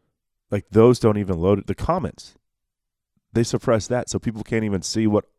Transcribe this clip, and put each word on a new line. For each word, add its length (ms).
like, 180
those 300
don't 180
even 220
load 200
it. 80
The 80
comments, 600
they 100
suppress 440
that, 220
so 100
people 240
can't 200
even 200
see 240
what 180